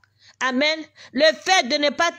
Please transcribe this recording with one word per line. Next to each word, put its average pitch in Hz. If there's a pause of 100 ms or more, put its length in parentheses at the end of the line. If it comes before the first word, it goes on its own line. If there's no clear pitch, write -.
(400)
Amen. 269 (340)
Le 277 (180)
fait 359
de 294
ne 294
pas 339